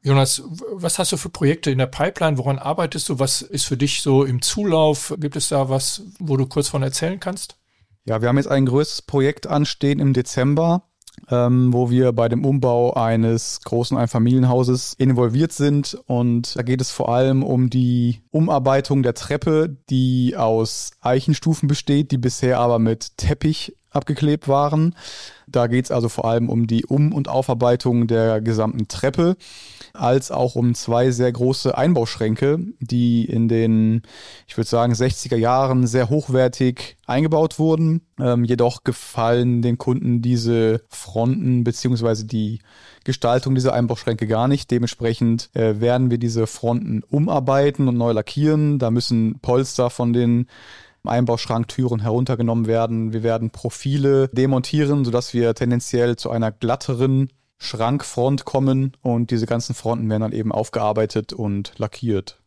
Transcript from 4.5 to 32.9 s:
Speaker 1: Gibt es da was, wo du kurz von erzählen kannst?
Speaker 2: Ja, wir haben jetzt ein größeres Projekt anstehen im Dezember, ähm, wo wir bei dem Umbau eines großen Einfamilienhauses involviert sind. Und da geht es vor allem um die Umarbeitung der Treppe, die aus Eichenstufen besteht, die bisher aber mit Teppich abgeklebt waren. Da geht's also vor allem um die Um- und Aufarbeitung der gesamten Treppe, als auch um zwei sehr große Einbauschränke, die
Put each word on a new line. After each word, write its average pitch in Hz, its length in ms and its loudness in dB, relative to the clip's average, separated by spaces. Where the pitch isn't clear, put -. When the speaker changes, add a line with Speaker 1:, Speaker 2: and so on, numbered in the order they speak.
Speaker 1:
Gibt 147 160 -6
es - 140 -4
da 135 200 0
was, 135 340 -2
wo 151 180 -2
du 135 100 0
kurz 143 220 -2
von 135 120 -4
erzählen 160 380 -4
kannst? - 380 -10
Speaker 2:
Ja, 110 160 -2
wir 120 80 2
haben 131 80 4
jetzt 139 120 0
ein 135 160 2
größeres 135 380 0
Projekt 139 420 0
anstehen 147 540 0
im 139 140 2
Dezember, 143 720 0
ähm, 123 440 4
wo 120 180 2
wir 127 220 4
bei 117 140 2
dem 117 160 0
Umbau 123 500 2
eines 113 720 0
großen 117 320 -2
Einfamilienhauses 127 960 2
involviert 127 580 2
sind. 143 440 0
Und 120 480 -2
da 123 80 -6
geht 127 180 -2
es 127 80 -4
vor - 200 -4
allem 131 340 2
um 127 260 0
die 123 600 0
Umarbeitung 139 720 2
der 123 100 2
Treppe, 156 640 -2
die 127 440 2
aus 113 560 -2
Eichenstufen 143 680 0
besteht, 143 420 0
die 135 80 0
bisher 123 420 0
aber 120 200 2
mit 113 380 -2
Teppich - 580 -2
abgeklebt 147 560 -2
waren. 147 480 2
Da 120 200 2
geht's 123 240 0
also 117 180 0
vor - 160 -6
allem 117 240 0
um 117 180 0
die 113 180 0
Um- 147 260 2
und 139 160 -4
Aufarbeitung 123 800 0
der 113 320 2
gesamten 110 480 -2
Treppe, 170 480 0
als 131 360 0
auch 123 240 -2
um 120 220 0
zwei 120 340 0
sehr 123 220 0
große 123 440 0
Einbauschränke, 139 840 2
die 120 460 2